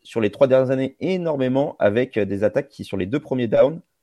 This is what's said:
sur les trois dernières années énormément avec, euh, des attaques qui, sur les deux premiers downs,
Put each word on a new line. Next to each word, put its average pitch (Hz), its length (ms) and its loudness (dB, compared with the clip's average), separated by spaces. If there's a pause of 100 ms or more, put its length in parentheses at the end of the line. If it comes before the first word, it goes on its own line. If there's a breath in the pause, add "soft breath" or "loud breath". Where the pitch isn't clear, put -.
sur - 180 -6
les 104 80 2
trois 135 180 2
dernières 131 220 4
années 135 300 -2
énormément 147 800 -2
avec, 113 380 0
euh, 104 80 2
des 98 180 -4
attaques 120 240 0
qui, - 160 -16
sur 98 140 -8
les 92 100 -4
deux 131 120 -4
premiers 127 280 -4
downs, 131 320 2 (240)